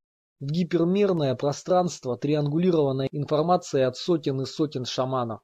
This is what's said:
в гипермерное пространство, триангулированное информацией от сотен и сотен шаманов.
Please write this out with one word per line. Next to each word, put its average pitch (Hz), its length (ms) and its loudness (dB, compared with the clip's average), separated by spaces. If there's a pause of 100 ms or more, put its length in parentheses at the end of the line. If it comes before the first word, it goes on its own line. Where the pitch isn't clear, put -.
(380)
в 139 120 -8
гипермерное 170 840 2
пространство, 143 840 -2
триангулированное 147 920 2
информацией 151 760 0
от 127 120 0
сотен 147 460 -2
и - 20 -4
сотен 143 400 -4
шаманов. 127 600 -4